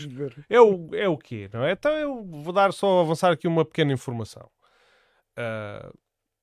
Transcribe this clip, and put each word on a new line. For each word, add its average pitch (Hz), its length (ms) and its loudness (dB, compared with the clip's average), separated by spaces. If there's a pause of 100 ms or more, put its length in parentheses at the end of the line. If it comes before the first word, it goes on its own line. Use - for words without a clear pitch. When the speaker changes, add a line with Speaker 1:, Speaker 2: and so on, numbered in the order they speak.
Speaker 1:
Vamos 131 120 -14
ver. 143 320 -12
Speaker 2:
É 233 120 8
o, 185 340 6
é 196 140 0
o 156 80 0
quê, 101 340 -12
não 117 140 -4
é? 170 80 0
Então 285 180 -2
eu 285 320 -6
vou 165 300 -12
dar 196 180 4
só, 185 300 2
avançar 165 320 2
aqui 165 160 -4
uma 165 160 2
pequena 151 260 0
informação. 120 580 -8 (840)
Ah, 107 560 -10 (520)